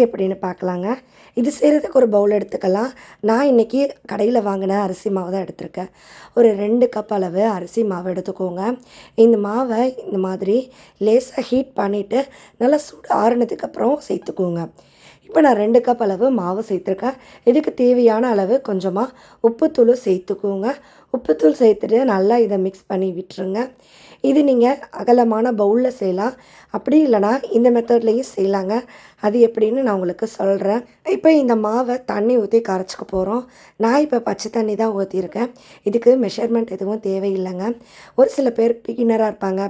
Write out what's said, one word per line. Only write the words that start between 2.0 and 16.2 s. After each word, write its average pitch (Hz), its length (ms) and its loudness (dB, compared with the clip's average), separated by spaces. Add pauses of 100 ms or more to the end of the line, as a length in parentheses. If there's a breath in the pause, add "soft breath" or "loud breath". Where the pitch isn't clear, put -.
ஒரு 233 140 4
பவுல் 202 240 4
எடுத்துக்கலாம். 202 520 -2 (380 loud breath)
நான் 254 220 2
இன்னைக்கு 233 300 2 (300)
கடையில 214 380 0
வாங்கின 196 360 -2
அரிசி 185 320 -6
மாவு 180 180 -6
தான் 185 120 -4
எடுத்திருக்கேன். 180 440 -12 (460 loud breath)
ஒரு 233 140 6 (120)
ரெண்டு 240 240 2 (100)
கப் 214 200 -2
அளவு 185 260 -2 (120)
அரிசி 180 280 -4 (100)
மாவு 180 200 -6
எடுத்துக்கோங்க. 180 480 -8 (640 loud breath)
இந்த 226 220 4
மாவை 233 340 -2 (240)
இந்த 196 220 -6
மாதிரி 190 320 -2 (480 loud breath)
லேசா 254 420 0
ஹீட் 269 320 -2
பண்ணிட்டு 202 400 -2 (420 loud breath)
நல்லா 294 240 4
சூடு - 240 -8 (120)
ஆறுனதுக்கு 240 460 0
அப்புறம் 262 300 -2 (100)
சேர்த்துக்கோங்க. 175 540 -4 (640 soft breath)
இப்போ 415 180 0
நான் 226 180 4
ரெண்டு 226 220 4
கப் 240 200 0
அளவு 196 220 0 (120)